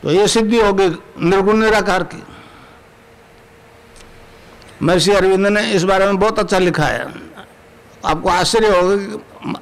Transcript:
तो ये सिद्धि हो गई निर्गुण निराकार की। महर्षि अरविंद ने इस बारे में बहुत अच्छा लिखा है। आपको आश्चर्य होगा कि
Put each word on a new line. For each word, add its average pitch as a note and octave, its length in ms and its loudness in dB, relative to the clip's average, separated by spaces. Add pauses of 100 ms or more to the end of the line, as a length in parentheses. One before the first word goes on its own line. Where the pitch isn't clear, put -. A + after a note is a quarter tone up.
तो D3 80 -4
ये G3 160 2
सिद्धि A3+ 340 2
हो G3+ 120 2
गई F#3+ 160 2 (300)
निर्गुण G3 380 2
निराकार G3+ 460 0
की। - 200 -14 (2500)
महर्षि F3 280 2
अरविंद F#3+ 360 2
ने G#3 240 0
इस F#3 120 0
बारे F#3+ 220 2
में G3+ 120 0
बहुत G#3+ 220 0
अच्छा F#3+ 200 0
लिखा E3+ 240 0
है। B2 300 -4 (920)
आपको D#3 240 -2
आश्चर्य F#3 500 2
होगा F#3 160 2
कि G3+ 280 -8 (380)